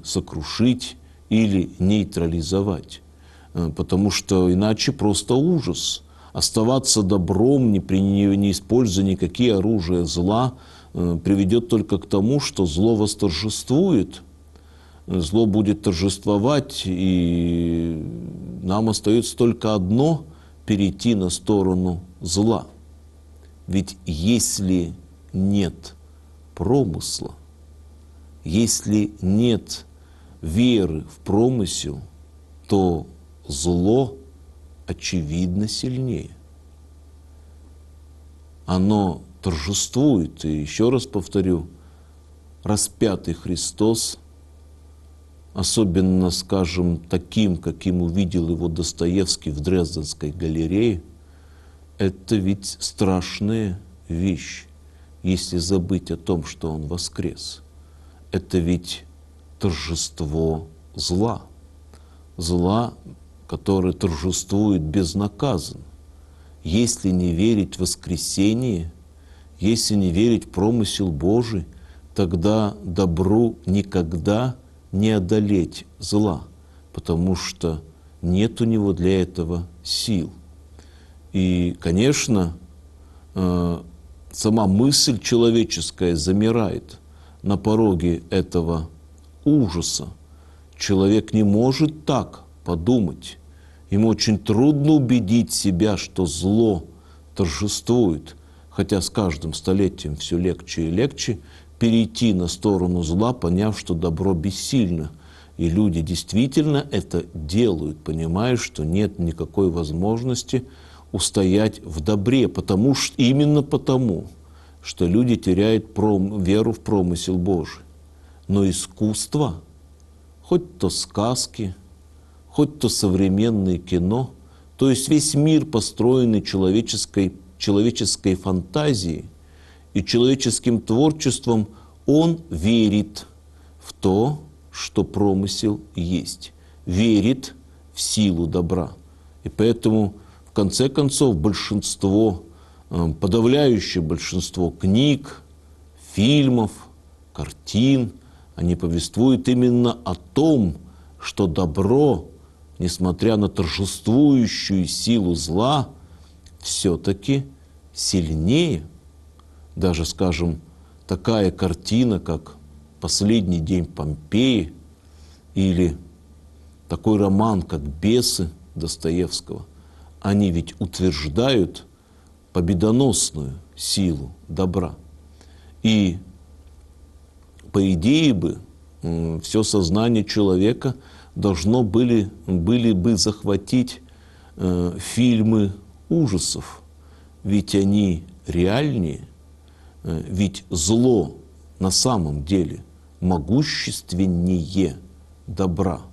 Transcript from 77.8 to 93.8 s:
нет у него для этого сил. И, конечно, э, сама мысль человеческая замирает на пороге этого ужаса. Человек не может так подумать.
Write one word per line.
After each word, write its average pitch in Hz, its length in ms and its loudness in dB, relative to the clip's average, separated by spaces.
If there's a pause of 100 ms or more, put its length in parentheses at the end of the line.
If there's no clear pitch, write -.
нет 95 380 0
у 120 40 2
него 107 280 2
для 92 300 2
этого 87 460 -4 (140)
сил. - 500 -4 (1000)
И, 90 480 0
конечно, 95 800 0 (760)
э, 90 460 0 (520)
сама 110 340 2
мысль 117 520 2
человеческая 113 960 2
замирает 101 840 0 (440)
на 98 140 0
пороге 92 720 2
этого 85 640 -2 (560)
ужаса. 95 640 0 (680)
Человек 101 540 2
не 110 100 4
может 131 640 2
так - 400 -4 (200)
подумать. 87 760 -2 (520)